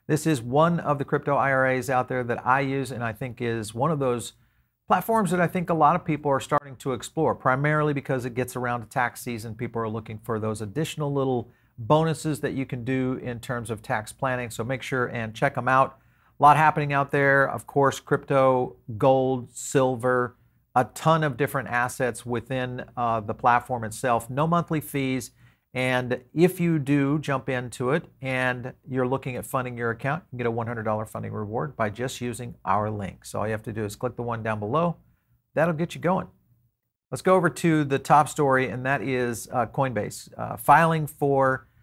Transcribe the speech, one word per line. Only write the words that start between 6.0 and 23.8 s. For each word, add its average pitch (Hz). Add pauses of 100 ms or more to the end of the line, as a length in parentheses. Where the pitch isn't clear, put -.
people 147
are 131
starting 139
to 135
explore, 123
primarily 147
because 131
it 123
gets 123
around 120
to 110
tax 123
season. 117
People 117
are 110
looking 110
for 110
those 107
additional 143
little 131 (260)
bonuses 151
that 120
you 131
can 123
do 131
in 120
terms 117
of 104
tax 107
planning. 123
So 117
make 113
sure 127
and 113
check 139
'em 123
out. 131 (380)
A 135
lot 143
happening 147
out 139
there. 139
Of -
course, 135
crypto, 131 (240)
gold, 131
silver, 127 (400)
a 127
ton 160
of 139
different 139
assets 120
within, 123 (120)
uh, 113
the 107
platform 120